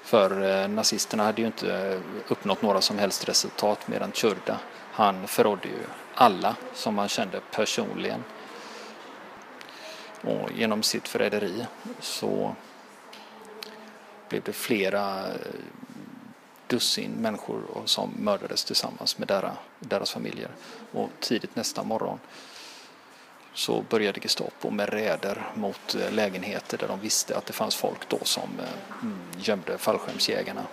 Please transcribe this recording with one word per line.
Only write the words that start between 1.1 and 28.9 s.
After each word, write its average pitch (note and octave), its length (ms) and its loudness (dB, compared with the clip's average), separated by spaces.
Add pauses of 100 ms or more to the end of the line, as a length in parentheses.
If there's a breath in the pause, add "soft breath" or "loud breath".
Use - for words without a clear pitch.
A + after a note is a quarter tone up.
hade A2 180 4
ju A2+ 60 4
inte, F#2 280 0
eh, F#2+ 240 0 (280)
uppnått G2+ 340 2
några G2 200 6
som G#2 180 2
helst G2 300 2
resultat, G#2 580 2
medan G#2 240 -2
Tjurda, G#2+ 480 2 (320 loud breath)
han G2 360 6
förrådde G#3 400 6
ju - 160 -4 (320)
alla G2+ 400 8 (180)
som G#2+ 240 0
han G2+ 120 2
kände G2 320 -2 (100)
personligen. G2+ 720 0 (2000 loud breath)
Och G#2 340 -2
genom A2 280 2
sitt - 240 0
förräderi - 580 2 (340)
så G#2 560 -2 (1700 loud breath)
blev G#2 140 -2
det G#2+ 100 -4
flera, G2 720 0
eh, - 80 -4 (1300)
dussin G#2+ 440 2
människor A2 520 -2
och - 260 -6
som G2 200 2 (100)
mördades - 440 0
tillsammans - 540 0
med G#2+ 100 -4
dera-, F#2+ 300 2 (220)
deras - 320 0
familjer. - 380 -6 (420 loud breath)
Och G#2+ 180 -2 (100)
tidigt - 360 0
nästa A2 280 -2
morgon G2+ 360 0 (1300 loud breath)
så A2+ 280 2
började G#2 380 2
Gestapo - 500 -2
med G#2 200 0
räder G#2 640 0
mot, G2+ 420 -2
eh, G2 160 0
lägenheter G2+ 680 0
där G#2+ 100 -2
de G2+ 120 -2
visste - 380 0
att - 80 -4
det - 80 -8
fanns G#2+ 220 0
folk - 340 -2
då - 140 2
som, - 260 0 (100)
eh, - 420 -8